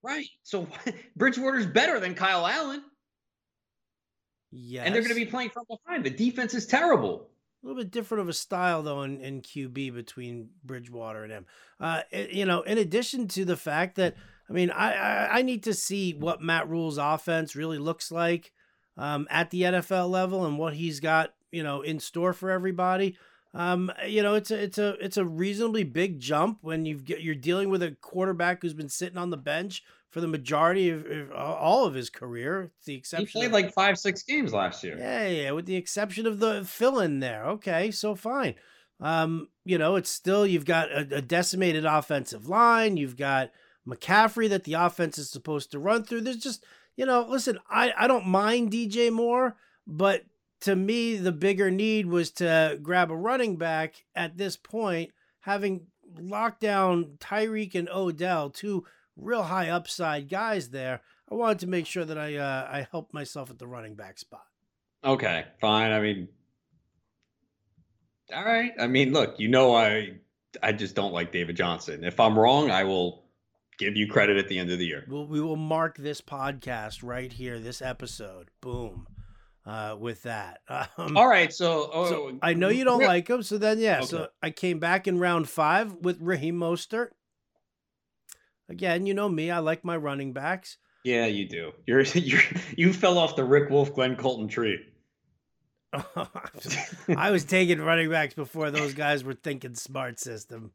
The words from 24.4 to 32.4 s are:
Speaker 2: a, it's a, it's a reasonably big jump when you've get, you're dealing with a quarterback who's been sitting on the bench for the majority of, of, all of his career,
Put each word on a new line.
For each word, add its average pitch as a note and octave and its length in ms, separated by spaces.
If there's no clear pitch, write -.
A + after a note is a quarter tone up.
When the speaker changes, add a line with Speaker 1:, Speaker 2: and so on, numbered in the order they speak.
Speaker 2:
a, G#3 100
it's G3+ 160
a, G#3 120
it's F#3+ 140
a F#3+ 80
reasonably G3+ 600
big D#3+ 340
jump D3+ 420
when D#3+ 240
you've D3 180
get, D#3 180
you're D#3+ 120
dealing F3 360
with F#3+ 120
a D#3+ 180
quarterback F3+ 640
who's E3 140
been D3+ 140
sitting F3+ 280
on F3+ 140
the D#3 60
bench D#3+ 440
for E3 120
the E3+ 60
majority D#3+ 640
of, D#3 160
of, D3 260
all D#3+ 540
of D#3 80
his B2+ 160
career, B2+ 520